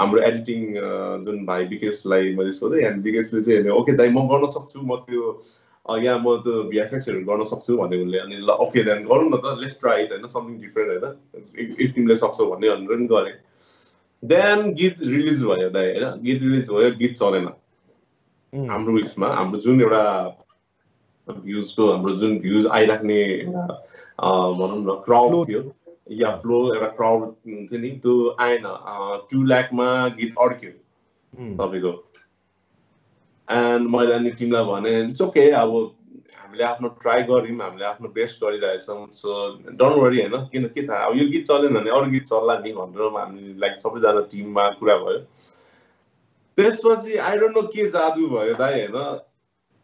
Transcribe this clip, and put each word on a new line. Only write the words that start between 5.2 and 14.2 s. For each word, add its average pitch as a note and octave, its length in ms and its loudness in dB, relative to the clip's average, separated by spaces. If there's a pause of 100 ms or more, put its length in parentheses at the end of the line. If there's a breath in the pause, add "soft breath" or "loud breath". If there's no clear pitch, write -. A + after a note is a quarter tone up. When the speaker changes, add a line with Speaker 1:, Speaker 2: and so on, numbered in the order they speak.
Speaker 1:
अ, A2+ 60 -2
यहाँ A#2+ 220 2
म A#2+ 180 2
त्यो A2+ 260 -2
भिएफएक्सहरू G#2 640 -4
गर्न G#2 180 -2
सक्छु," A#2+ 340 -2
भन्यो F2+ 280 0
उसले। F2+ 140 -2
अनि G2+ 180 -8
"ल, G2+ 140 -2
Okay, A2 340 2
then G#2 240 0
गरौँ D3 220 4
न B2+ 60 2
त, A2+ 280 -4
let's C#3 160 -14
try A2 240 2
it," G#2 60 -8
होइन, G2 120 -10
"something A#2 320 -10
different," G#2 480 -4
होइन, A2+ 720 -12
"if, C3 120 0
if B2+ 80 -2
तिमीले A#2 220 4
सक्छौ A2 300 0
भने," G2 240 0
भनेर G2 180 -4
पनि A#2 180 -2
गरेँ। G2+ 280 0 (920 soft breath)